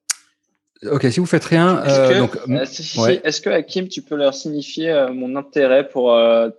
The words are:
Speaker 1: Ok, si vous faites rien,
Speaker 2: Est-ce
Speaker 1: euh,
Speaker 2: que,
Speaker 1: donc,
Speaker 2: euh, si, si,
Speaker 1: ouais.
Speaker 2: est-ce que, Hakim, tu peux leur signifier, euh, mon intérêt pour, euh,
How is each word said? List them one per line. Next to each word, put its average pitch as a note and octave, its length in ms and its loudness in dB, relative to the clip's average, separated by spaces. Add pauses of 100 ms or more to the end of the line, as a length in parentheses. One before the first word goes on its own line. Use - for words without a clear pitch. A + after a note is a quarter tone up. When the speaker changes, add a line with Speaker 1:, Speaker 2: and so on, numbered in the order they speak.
(920)
Speaker 1:
Ok, C3+ 180 0
si - 80 -2
vous F3+ 80 0
faites E3 180 0
rien, E3+ 380 2
Speaker 2:
Est-ce C#3 160 2
Speaker 1:
euh, C3 140 4
Speaker 2:
que, F#3 60 4
Speaker 1:
donc, - 200 -2 (100)
Speaker 2:
euh, C3 160 -2
si, D3 200 -10
si, - 160 -6
Speaker 1:
ouais. A2+ 240 2
Speaker 2:
est-ce D3+ 160 -4
que, G3+ 100 -4
Hakim, F#3 380 -2
tu E3+ 120 -12
peux D3+ 140 -10
leur C#3 180 2
signifier, D3+ 600 -6
euh, C3+ 200 0
mon B2+ 220 -8
intérêt C#3 540 0
pour, B2 260 0
euh, A#2 440 4